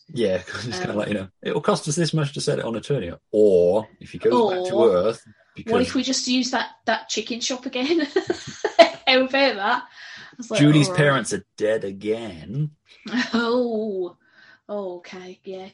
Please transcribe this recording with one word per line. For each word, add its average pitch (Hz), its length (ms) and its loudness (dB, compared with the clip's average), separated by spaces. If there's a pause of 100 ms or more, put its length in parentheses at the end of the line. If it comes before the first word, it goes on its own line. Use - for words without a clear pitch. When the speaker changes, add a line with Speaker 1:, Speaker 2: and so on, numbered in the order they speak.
(120)
Speaker 1:
Yeah, 95 300 0
<laughs> - 40 -20
'cause 98 200 -10
it's 117 100 -8
kinda - 160 -4
Speaker 2:
Um, 101 60 -4
Speaker 1:
like, 107 100 -2
you 104 60 -2
know, 98 140 -6 (120)
"It'll - 220 -4
cost - 260 0
us 147 80 -2
this 170 160 0
much 151 220 -2
to - 80 -8
set 143 160 -2
it - 80 -6
on 117 80 -6
Eternia." 104 440 -6 (140)
Or, 101 560 6 (120)
if - 120 -18
he - 60 -12
goes 226 340 4
back 180 160 -2
to 185 60 -4
Speaker 2:
Or 113 200 6
Speaker 1:
Earth, 107 300 0
Speaker 2:
what 214 100 -20 (220)
Speaker 1:
because 233 320 0
Speaker 2:
if - 60 -4
we 254 80 0
just 254 260 -2
use 254 220 0
that, 226 180 -2 (160)
that 226 240 -2
chicken 233 320 -6
shop 254 260 -4
again? 277 340 0
<laughs> - 1040 0
How 262 160 6
about 262 340 2
that? 208 280 -2
I - 520 -20
was - 140 -14
like, - 100 0
Speaker 1:
Julie's 147 280 8
Speaker 2:
"All - 40 -4
right." - 60 -2
Speaker 1:
parents 135 340 2
are 95 120 -6 (120)
dead 104 280 0
again. 104 880 -6 (340)
Speaker 2:
<laughs> 233 260 -4
Oh. 226 840 -2 (560)
Oh, 190 260 -8
okay. 185 440 -18
Yeah, 190 320 -14